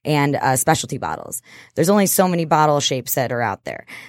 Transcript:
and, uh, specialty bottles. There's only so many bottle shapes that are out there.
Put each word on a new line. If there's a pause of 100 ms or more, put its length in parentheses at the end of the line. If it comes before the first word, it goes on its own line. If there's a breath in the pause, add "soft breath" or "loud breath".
and,
uh,
specialty
bottles. (320 loud breath)
There's
only
so
many
bottle
shapes
that
are
out
there. (240 loud breath)